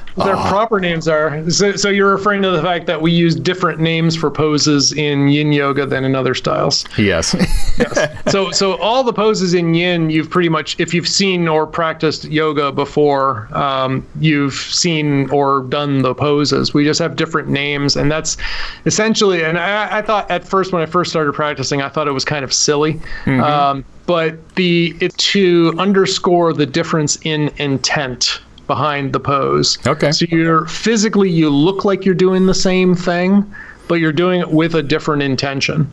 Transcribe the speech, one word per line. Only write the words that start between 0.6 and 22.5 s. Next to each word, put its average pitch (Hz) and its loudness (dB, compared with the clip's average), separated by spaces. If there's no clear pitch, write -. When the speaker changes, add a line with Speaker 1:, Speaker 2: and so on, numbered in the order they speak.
Speaker 1:
names 170 -2
are, 156 0
so, 190 2
so 202 -2
you're 196 4
referring 196 0
to 190 0
the 165 0
fact 170 -2
that 170 -2
we 165 2
use 170 2
different 160 -2
names 160 0
for 151 -2
poses 151 2
in 143 0
yin 147 2
yoga 139 0
than 131 -2
in 135 0
other 131 0
styles. - -2
Speaker 2:
Yes. 95 0
<laughs> 175 0
Speaker 1:
Yes. 160 0
So, 190 0
so 196 0
all 233 2
the 233 0
poses 190 0
in 170 2
yin, 170 0
you've 156 -2
pretty 175 2
much, 151 -2
if 165 -2
you've 170 -2
seen 180 0
or 156 0
practiced 156 -4
yoga 151 0
before, 135 0
um, 135 -2
you've 147 0
seen 151 -2
or 139 2
done 139 -2
the 127 0
poses. 139 0
We 147 2
just 147 0
have 165 -4
different 160 -4
names, 143 -2
and 143 0
that's 156 -4
essentially, 208 2
and 160 -2
I, 202 -2
I - -2
thought 208 -2
at 175 -4
first 185 -2
when 170 0
I 160 -2
first 165 0
started 151 0
practicing, 143 -2
I 139 -4
thought 147 -2
it - 0
was 131 -4
kind 147 -4
of 123 -10